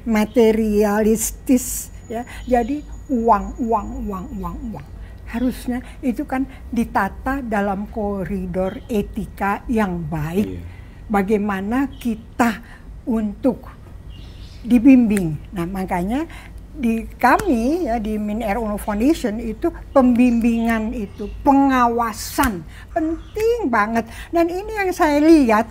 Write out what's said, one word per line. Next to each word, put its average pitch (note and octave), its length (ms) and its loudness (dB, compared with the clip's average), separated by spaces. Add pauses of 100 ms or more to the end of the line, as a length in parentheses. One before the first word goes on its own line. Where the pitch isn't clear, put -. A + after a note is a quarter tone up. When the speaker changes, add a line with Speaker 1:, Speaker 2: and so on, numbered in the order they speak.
Speaker 1:
materialistis, A3 1900 2 (160)
ya. A#3 160 -6 (220)
Jadi B3 380 0 (260)
uang, A3+ 520 2
uang, A3 280 0 (180)
uang, F#3+ 200 -6 (120)
uang, F3+ 180 -6 (160)
uang. D3 140 -12 (380)
Harusnya B3 560 -4 (180)
itu C4+ 260 -2
kan C4 200 -2 (240)
ditata A#3 720 -2
dalam G#3 460 -2
koridor F#3+ 1000 -4
etika G#3 800 -2
yang G3 360 0
baik. D#3+ 460 -2
Speaker 2:
Iya. F2+ 140 -10 (440)
Speaker 1:
Bagaimana G3+ 720 0 (140)
kita A3+ 720 -2 (420)
untuk A3 680 -2 (880)
dibimbing. A3 760 6 (180)
Nah, F3 120 -4
makanya F#3+ 640 -2 (460)
di A3+ 340 -2
kami D#4 800 2
ya, A#3+ 160 -2
di G#3+ 160 -2
Min G#3 240 -4
Air G#3 160 -2
Uno G#3+ 200 -4
Foundation G#3+ 600 0
itu A3+ 320 -4 (240)
pembimbingan A#3 960 4
itu, G#3+ 380 -8 (120)
pengawasan A#3+ 1200 2 (260)
penting G4+ 800 -2
banget. A3+ 360 2 (240)
Dan E4+ 200 2
ini G4 260 -6
yang G4 160 0
saya D#4 280 2
lihat C#4+ 520 6